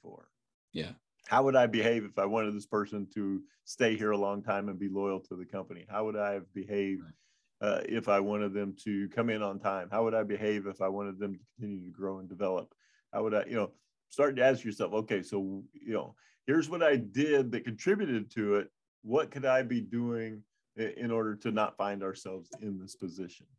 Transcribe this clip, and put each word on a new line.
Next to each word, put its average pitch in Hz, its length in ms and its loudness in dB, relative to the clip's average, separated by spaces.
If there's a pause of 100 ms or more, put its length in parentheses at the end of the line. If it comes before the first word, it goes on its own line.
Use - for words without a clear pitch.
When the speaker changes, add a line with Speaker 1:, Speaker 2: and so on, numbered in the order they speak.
Speaker 1:
for? - 280 -20 (440)
Speaker 2:
Yeah. 82 200 -6 (340)
Speaker 1:
How 123 160 6
would 135 140 6
I 123 100 8
behave 113 380 4
if 101 140 -8
I 98 80 4
wanted 107 280 2
this 104 120 -8
person 101 480 -2
to 98 280 -2 (220)
stay 110 320 2
here 107 160 2
a 104 60 2
long 101 240 0
time 101 260 -2
and 92 100 -6
be 101 100 -4
loyal 98 320 -2
to 92 140 -12
the 90 120 -10
company? 90 420 -10
How 104 160 -2
would 107 120 -2
I 101 180 0
have 92 200 -8
behaved, 98 480 -2
Speaker 2:
Right. - 680 -10
Speaker 1:
uh, 101 200 2
if 113 200 -2
I 101 120 6
wanted 104 340 0
them 98 300 -4
to 101 240 -2
come 117 220 0
in 107 120 0
on 98 160 -2
time? 98 320 -2
How 110 140 2
would 113 100 2
I 110 80 4
behave 104 440 0
if 95 140 -6
I 95 80 2
wanted 98 300 -4
them 101 160 -4
to 87 60 -14 (180)
continue 101 260 -8
to 90 60 -14
grow 95 300 -6
and 92 80 -12
develop? 90 440 -2 (400)
How 110 120 0
would 107 100 0
I, 101 140 2
you 117 80 -4
know, 104 160 0 (380)
start 139 260 2
to 127 80 4
ask 131 180 6
yourself, 104 300 -2
"Okay, 107 300 0
so, 98 500 -4
you 113 220 -6
know, 73 200 -4 (320)
here's 147 220 4
what 170 140 -2
I 147 140 6
did 127 560 2
that 117 120 -2
contributed 123 680 0
to 104 240 4
it. 101 120 2 (340)
What 127 300 0
could 139 140 -4
I 131 160 6
be 120 180 0
doing 113 640 -4 (340)
i-, 110 40 -2 (160)
in 117 120 -2
order 110 260 0
to 110 140 -4
not 107 280 2
find 101 260 -2
ourselves 95 460 -8 (100)
in 101 180 -6
this 92 160 -14
position?" 90 520 -10 (120)